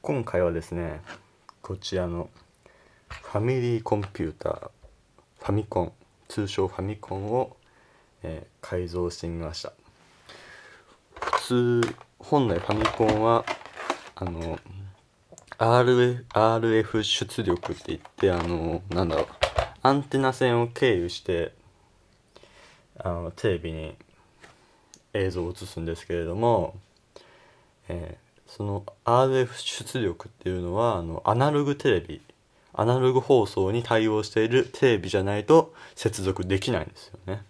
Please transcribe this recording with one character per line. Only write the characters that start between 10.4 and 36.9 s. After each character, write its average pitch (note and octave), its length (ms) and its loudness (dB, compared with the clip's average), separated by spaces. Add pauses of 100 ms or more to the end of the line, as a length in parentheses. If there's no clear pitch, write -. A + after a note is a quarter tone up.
普 A#2+ 600 2
通、 A2+ 120 0 (240)
本 C#3 300 2
来 E2+ 100 2
フ F2 100 -6
ァ G#2 60 2
ミ A2 120 0
コ - 180 2
ン A2 180 4
は、 A#2 220 4 (720)
あ - 100 -8
の、 E2 340 -6 (1000)
ア A#2 220 4
ー B2 40 4
ル B2 180 6
エ B2 120 2
フ、 B2 180 -12
ア A2 240 4
ー A2+ 40 0
ル A2+ 180 4
エ A2 40 4
フ G#2+ 220 0
出 - 380 -4
力 F#2 320 -2
っ - 20 -18
て - 120 -20
言 D#2+ 100 -4
っ - 20 -12 (160)
て、 F#2+ 160 4
あ F2 60 0
の、 E2 500 -2
な F2+ 160 0
ん E2 60 0
だ D#2+ 60 0
ろ D2+ 80 0
う、 - 20 -18 (560)
ア C3+ 100 6
ン C#3 120 2
テ C#3 120 -4
ナ C3+ 160 2
線 A#2+ 300 4
を A#2+ 60 -2
経 A#2+ 280 2
由 F2 140 0
し - 100 -10
て、 E2+ 320 -2 (1400)
あ - 140 -6
の、 E2+ 200 -6
テ G#2+ 200 0
レ F2 80 0
ビ E2 160 -6
に D#2 200 -10 (1160)
映 F#2+ 200 0
像 F2 120 -2
を E2+ 60 -4
映 F#2 160 -12
す - 140 -10
ん E2 40 -4
で E2 120 -2
す - 100 -16
け E2+ 80 -4
れ E2+ 100 -2
ど E2 100 -4
も、 A2 400 2 (1120)
え E2+ 300 -10 (320)
ー、 - 20 -20
そ - 140 -8
の G2+ 220 -6 (180)
ア B2 200 6
ー C3 40 2
ル C3 120 2
エ B2+ 40 4
フ - 160 -12
出 - 400 -6
力 F#2 300 -4
っ - 20 -20
て - 160 -8
い F#2 80 -2
う F2+ 60 -4
の F2 120 -4
は、 A2+ 220 2
あ F2 60 -4
の、 E2 240 -6
ア G#2+ 80 4
ナ C3+ 160 4
ロ D3 160 0
グ C#3 100 -2
テ C#3 140 2
レ F#2 100 4
ビ、 D#2 220 -14 (500)
ア - 140 0
ナ B2 120 4
ロ B2+ 140 4
グ B2+ 80 4
放 B2 240 6
送 F#2+ 280 0
に A#2+ 100 0
対 A2 260 2
応 G#2+ 140 2
し A2 80 -6
て A2 120 2
い A2+ 60 2
る B2+ 240 4
テ C3 200 4
レ G#2+ 60 4
ビ F#2 120 -6
じ G2+ 80 2
ゃ F#2+ 40 2
な G2+ 140 0
い G#2 80 -4
と D#3+ 300 6 (200)
接 - 280 -4
続 F#2 240 -2
で F#2+ 140 0
き B2 120 -2
な F#2 80 0
い D#2 60 -8
ん - 20 -16
で - 80 -20